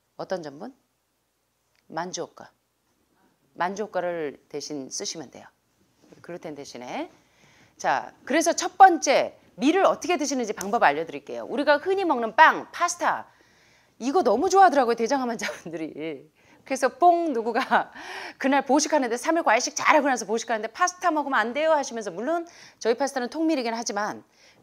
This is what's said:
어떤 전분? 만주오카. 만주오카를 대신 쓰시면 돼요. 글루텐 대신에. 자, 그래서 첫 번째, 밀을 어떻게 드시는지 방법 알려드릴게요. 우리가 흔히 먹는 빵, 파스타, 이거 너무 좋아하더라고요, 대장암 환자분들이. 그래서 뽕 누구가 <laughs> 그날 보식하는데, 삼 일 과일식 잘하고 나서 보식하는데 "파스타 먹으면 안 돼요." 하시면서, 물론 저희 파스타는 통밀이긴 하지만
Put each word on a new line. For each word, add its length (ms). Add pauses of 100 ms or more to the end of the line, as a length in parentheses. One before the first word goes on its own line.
(160)
어떤 280
전분? 280 (1160)
만주오카. 640 (1040)
만주오카를 920
대신 400
쓰시면 440
돼요. 120 (800)
글루텐 320
대신에. 560 (680)
자, 360 (100)
그래서 280
첫 260
번째, 580 (200)
밀을 300
어떻게 320
드시는지 340
방법 320
알려드릴게요. 600
우리가 320
흔히 260
먹는 320
빵, 340
파스타, 560 (720)
이거 240
너무 260
좋아하더라고요, 460
대장암 360
환자분들이. 1000 (340)
그래서 340
뽕 340
누구가 580 (240)
<laughs> 240
그날 260
보식하는데, 520
삼 200
일 60
과일식 320
잘하고 320
나서 200
보식하는데 460
"파스타 380
먹으면 300
안 140
돼요." 180
하시면서, 400
물론 340 (320)
저희 160
파스타는 360
통밀이긴 440
하지만 480 (400)